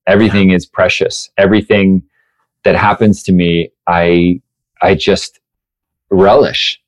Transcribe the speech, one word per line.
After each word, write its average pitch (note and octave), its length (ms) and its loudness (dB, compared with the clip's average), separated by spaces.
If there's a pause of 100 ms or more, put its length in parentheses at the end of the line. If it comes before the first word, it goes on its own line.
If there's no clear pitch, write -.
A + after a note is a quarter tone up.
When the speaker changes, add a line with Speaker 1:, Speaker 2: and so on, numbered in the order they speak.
Speaker 1:
Everything G2 440 2
Speaker 2:
Yeah. F#2 60 2
Speaker 1:
is F2 100 -4
precious. - 640 -4 (100)
Everything G2 680 0 (580)
that F#2 140 0
happens G2+ 480 0
to F#2+ 80 -2
me, E2+ 380 0 (180)
I, F2 520 0 (400)
I F#2 140 2
just - 460 -4 (680)
relish G2+ 760 0